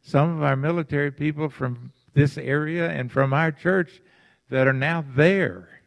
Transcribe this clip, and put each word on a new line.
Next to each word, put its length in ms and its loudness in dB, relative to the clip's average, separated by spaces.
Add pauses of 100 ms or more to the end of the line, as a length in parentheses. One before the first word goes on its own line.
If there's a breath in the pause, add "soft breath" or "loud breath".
some 360 0
of 60 -2
our 140 2
military 540 -2
people 380 -4
from 420 -8 (220)
this 240 4
area 520 -2
and 220 -6
from 220 0
our 180 2
church 500 -2 (480 soft breath)
that 180 2
are 60 4
now 300 -2 (120)
there. 720 0